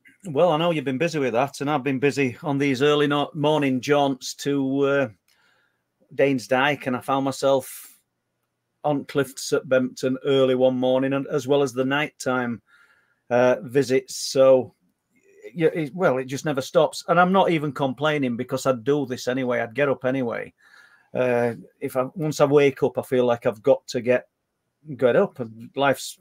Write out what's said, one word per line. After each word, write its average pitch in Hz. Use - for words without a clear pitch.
Well, 165
I 151
know 170
you've 151
been 131
busy 160
with 127
that, 135
and 143
I've 139
been 135
busy 135
on 143
these 135
early 147
no-, 143
morning 147
jaunts 139
to, 139
uh, 139
Danes 135
Dyke, 135
and 127
I 123
found 135
myself 135
on 147
cliffs -
at 135
Bempton 131
early 135
one 127
morning, 131
and 139
as 135
well 143
as 127
the 131
nighttime, 127
uh, 123
visits. 131
So, 131
yeah, 160
it, 156
well, 170
it 131
just 131
never 139
stops, -
and 170
I'm 180
not 190
even 151
complaining 139
because 127
I'd 127
do 139
this 120
anyway. 123
I'd 117
get 139
up -
anyway. 117
Uh, 120
if 135
I, 127
once 156
I 151
wake 143
up, 127
I -
feel 127
like 117
I've 110
got 135
to 127
get, 123
get 120
up. 190
And 113
life's, 135